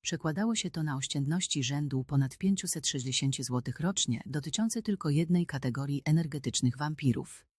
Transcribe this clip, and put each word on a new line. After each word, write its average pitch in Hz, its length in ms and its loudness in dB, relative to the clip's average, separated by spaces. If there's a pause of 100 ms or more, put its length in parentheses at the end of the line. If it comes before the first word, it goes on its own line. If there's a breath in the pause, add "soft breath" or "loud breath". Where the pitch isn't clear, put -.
Przekładało 175 520 0
się 185 160 -2
to 160 120 -4
na 151 140 0
oszczędności 143 680 0
rzędu 135 400 0
ponad 135 340 0
pięciuset 185 480 0
sześćdziesięciu 131 560 -2
złotych 123 380 -4
rocznie, 165 460 0
dotyczące 160 560 -2
tylko 190 280 0
jednej 165 360 4
kategorii 135 580 -2
energetycznych 151 720 2
wampirów. 143 720 -2 (120)